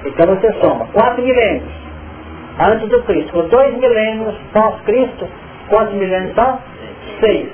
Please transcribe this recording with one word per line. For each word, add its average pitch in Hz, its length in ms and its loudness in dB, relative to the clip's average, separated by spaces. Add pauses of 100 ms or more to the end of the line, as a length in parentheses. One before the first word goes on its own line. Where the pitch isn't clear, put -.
Então 147 220 2
você 190 280 2
soma - 380 0
quatro 240 300 2
milênios 240 480 2 (880)
antes 214 300 2
do 240 140 4
Cristo, 156 280 0
com 165 180 0
dois 247 280 4
milênios 220 580 0 (160)
pós-Cristo, 220 760 0 (420)
quantos 208 240 2
milênios 185 400 -2
são? 247 240 2 (640)
Seis. 165 340 2